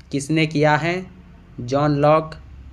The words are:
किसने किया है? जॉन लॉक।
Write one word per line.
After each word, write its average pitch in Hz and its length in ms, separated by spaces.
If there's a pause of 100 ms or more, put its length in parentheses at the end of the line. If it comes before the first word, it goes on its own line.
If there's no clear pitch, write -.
(120)
किसने 156 340
किया 151 300
है? 175 300 (540)
जॉन 143 360
लॉक। 156 380 (380)